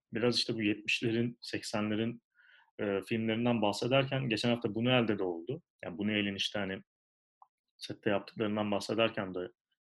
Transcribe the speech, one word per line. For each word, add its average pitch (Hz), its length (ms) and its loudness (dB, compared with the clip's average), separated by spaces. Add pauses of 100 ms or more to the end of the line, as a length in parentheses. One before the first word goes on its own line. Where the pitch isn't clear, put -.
(140)
biraz 117 240 2
işte - 180 0
bu 113 60 -4
yetmişlerin, 117 800 0
seksenlerin, 107 800 -2 (580)
e, 101 280 0
filmlerinden 113 540 2
bahsederken 131 680 2
geçen 110 200 2
hafta 120 200 0
Buñuel'de 113 500 2
de 98 40 -2
oldu. 90 380 -4 (220)
Yani 90 140 -8
Buñuel'in 101 380 0
işte 101 240 -4
hani 95 220 -4 (960)
sette - 320 -6
yaptıklarından 104 640 0
bahsederken 104 640 0
de, 90 40 -4 (500)